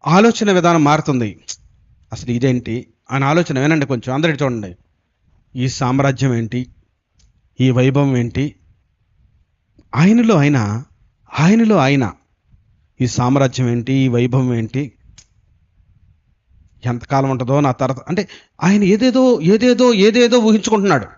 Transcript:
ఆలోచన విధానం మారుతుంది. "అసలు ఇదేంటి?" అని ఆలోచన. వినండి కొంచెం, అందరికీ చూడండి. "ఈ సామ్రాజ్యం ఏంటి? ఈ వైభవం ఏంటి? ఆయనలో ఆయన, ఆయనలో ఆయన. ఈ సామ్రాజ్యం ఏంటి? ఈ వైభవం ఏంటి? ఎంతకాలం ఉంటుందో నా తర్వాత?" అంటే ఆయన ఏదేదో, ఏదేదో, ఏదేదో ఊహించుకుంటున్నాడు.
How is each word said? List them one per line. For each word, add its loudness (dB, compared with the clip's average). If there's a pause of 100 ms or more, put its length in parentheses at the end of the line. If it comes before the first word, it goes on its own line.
ఆలోచన 2
విధానం 2
మారుతుంది. -2 (720)
"అసలు -12
ఇదేంటి?" -4 (240)
అని -2
ఆలోచన. 0
వినండి 0
కొంచెం, -6
అందరికీ -2
చూడండి. -6 (800)
"ఈ -2
సామ్రాజ్యం -2
ఏంటి? -6 (880)
ఈ 2
వైభవం 2
ఏంటి? -4 (1400)
ఆయనలో 2
ఆయన, 0 (540)
ఆయనలో 4
ఆయన. 0 (880)
ఈ 0
సామ్రాజ్యం 0
ఏంటి? -4
ఈ 0
వైభవం 0
ఏంటి? -6 (1900)
ఎంతకాలం -2
ఉంటుందో -2
నా 0
తర్వాత?" -6
అంటే -6 (340)
ఆయన 2
ఏదేదో, 2
ఏదేదో, 2
ఏదేదో 4
ఊహించుకుంటున్నాడు. 2 (120)